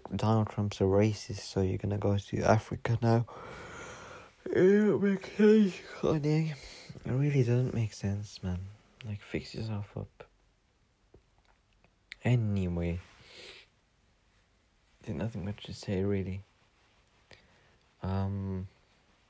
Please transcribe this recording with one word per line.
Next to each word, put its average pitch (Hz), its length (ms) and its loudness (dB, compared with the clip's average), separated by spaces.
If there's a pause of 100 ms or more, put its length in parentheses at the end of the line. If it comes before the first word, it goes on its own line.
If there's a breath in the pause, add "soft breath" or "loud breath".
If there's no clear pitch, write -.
(160)
Donald 107 360 2
Trump's 101 280 -4
a 101 40 4
racist, 101 560 2
so - 220 -4
you're 95 180 0
gonna 101 180 -4
go 101 220 2
to 107 240 -4
Africa - 580 2
now. 117 240 4 (1200 loud breath)
It - 80 -6
don't 196 480 6
make 196 240 0
sense, 208 480 6 (260)
Kanye. 156 520 2
It - 600 -12
really 139 300 2
doesn't 123 320 2
make 113 200 -2
sense, 101 500 -6
man. 90 160 -4 (480)
Like, 101 160 -10
fix - 320 -8
yourself 107 420 -8
up. - 260 -12 (2000)
Anyway, 92 760 2 (2000 loud breath)
there's 98 160 -8
nothing 98 280 -6
much 104 180 -8
to - 100 -12
say, 95 300 -2
really. 98 400 -2 (1600 soft breath)
Um, 98 600 -2 (640)